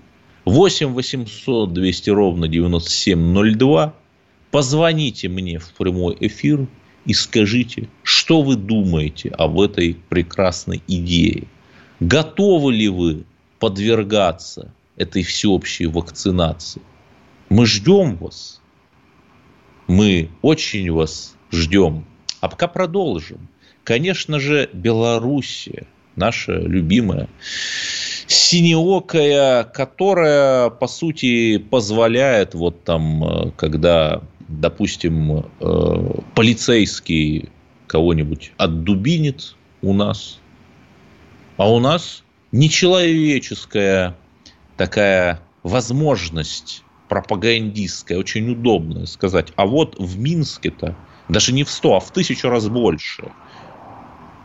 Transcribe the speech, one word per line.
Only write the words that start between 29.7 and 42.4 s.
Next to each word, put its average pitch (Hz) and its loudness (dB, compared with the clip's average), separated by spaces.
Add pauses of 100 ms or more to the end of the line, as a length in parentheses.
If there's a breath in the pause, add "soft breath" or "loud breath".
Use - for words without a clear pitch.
по 120 -6
сути, 120 0
позволяет, 113 2
вот 85 -4
там, 78 0
э, 82 -2
когда, 80 2 (260)
допустим, 80 -2 (140)
э, - 0 (240)
полицейский 98 0 (380)
кого-нибудь 80 -2
отдубинит 101 -2 (260)
у 98 0
нас, 104 -4 (1200)
а 101 4
у 117 4
нас 151 -2 (280)